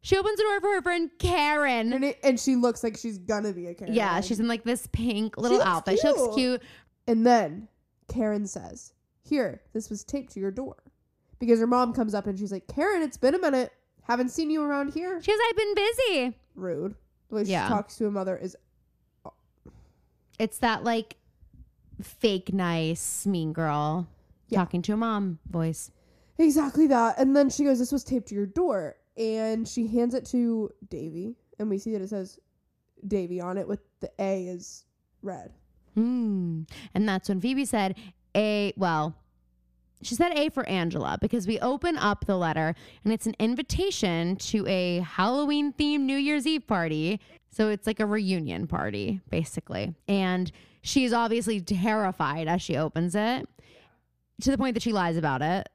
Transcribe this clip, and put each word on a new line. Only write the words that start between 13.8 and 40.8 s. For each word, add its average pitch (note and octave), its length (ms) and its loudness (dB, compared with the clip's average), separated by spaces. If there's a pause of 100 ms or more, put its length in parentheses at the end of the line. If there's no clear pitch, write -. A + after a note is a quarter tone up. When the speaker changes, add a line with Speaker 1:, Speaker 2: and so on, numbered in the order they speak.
Speaker 2:
Haven't B3 260 0
seen D4+ 200 -4
you D#4 140 0
around C#4+ 300 -2
here." F4 280 -4
Speaker 1:
She G4 100 0
goes, G#4+ 80 4 (100)
"I've A4 80 0
been G#4 180 0
busy." G4+ 640 0 (180)
Speaker 2:
Rude. F3+ 400 -6 (340)
The A3 60 -8
way G#3 100 0
she F#3+ 60 0
Speaker 1:
Yeah. C#3 160 0
Speaker 2:
talks G#3 300 -2
to G#3+ 100 -2
a G3+ 40 -2
mother F#3+ 260 -2
is - 180 -10 (1800)
Speaker 1:
It's A3+ 200 -2
that, A3+ 240 0
like, A3+ 340 -2 (840)
fake G3 500 0
nice E3+ 760 -2
mean D#3+ 260 0
girl D#3 540 0 (420)
Speaker 2:
Yeah. G#3+ 100 2
Speaker 1:
talking F3 240 0
to G#3 100 0
a G#3 40 0
mom G#3 400 -2 (120)
voice. E3 420 -2 (480)
Speaker 2:
Exactly D4+ 480 6
that. A#3 320 4
And C4+ 160 6
then C#4+ 140 6
she - 140 0
goes, C4+ 140 4
"This A#3+ 140 0
was C#4 120 -2
taped B3 260 -2
to G3+ 60 -8
your G3+ 120 -2
door." G3+ 500 -2 (200)
And A3 500 -2
she A3+ 200 -2
hands A#3+ 280 2
it B3 120 -2
to A#3 440 0 (180)
Davy. E3 460 -8 (240)
And G#3+ 100 -2
we G3 80 0
see G#3+ 160 -6
that G3+ 80 -2
it F#3+ 80 -8
says G3 300 -8 (680)
Davy F3+ 320 -2
on F3+ 180 -4
it F#3+ 100 -4
with G3+ 140 -4 (180)
the - 180 -10
A F#3+ 300 -2
is - 380 -14 (360)
red. F3+ 320 -10 (400)
Speaker 1:
Hmm. G#3 720 0 (320)
And G#3+ 120 2
that's F#3+ 220 -2
when F#3+ 100 0
Phoebe C4 260 0
said, G3 300 0 (400)
"A," G#3 420 2
well, D#3+ 380 0 (840)
she - 140 -6
said F4 200 4
A D4+ 140 2
for - 180 -4
Angela E3 540 -2